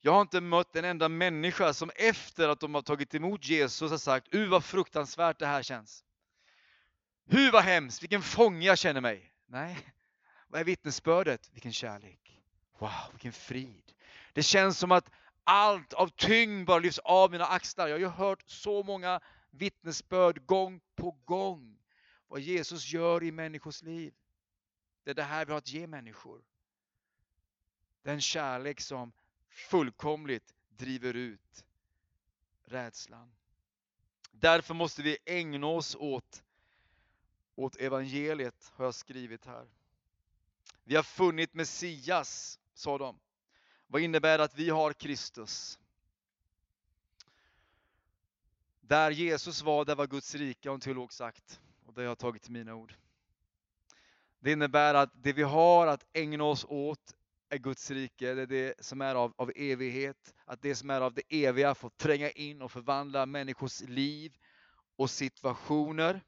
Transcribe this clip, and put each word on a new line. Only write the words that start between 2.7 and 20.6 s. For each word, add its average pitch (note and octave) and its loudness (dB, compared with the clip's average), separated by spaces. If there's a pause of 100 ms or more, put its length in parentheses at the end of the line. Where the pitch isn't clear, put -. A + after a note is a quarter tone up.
har C#3+ 0
tagit C#3+ -4
emot D#3+ -4
Jesus D3+ 2
har D#3 -2
sagt, C3 0
"Uh, G#3 2
vad F3+ 4
fruktansvärt E3 -2
det D3+ -4
här C#3+ 0
känns. A#2 -12 (1200)
Hur, C4+ 8
vad A3+ 12
hemskt, E3 2
vilken F3+ -2
fånge F#3 4
jag F#3+ 8
känner C#3+ 2
mig." A2 -4 (140)
Nej. D3+ -10 (680)
Vad D#3 -6
är E3 0
vittnesbördet? E3 0
Vilken A#2+ -12
kärlek. G#2 -12 (360)
Wow, - -8
vilken A#2+ -12
frid. B2 -14 (400)
Det D3+ 0
känns F#3+ 6
som F3+ 4
att F3+ 6 (340)
allt G3+ 6
av F3+ 2
tyngd G#3 2
bara F3+ 6
lyfts E3+ 0
av F#3 6
mina E3+ -2
axlar. F3 -2
Jag D3+ -2
har D#3+ -2
ju F#3+ 0
hört F#3+ -2
så G3+ -4
många F3+ -4 (300)
vittnesbörd E3 0
gång F#3 0 (160)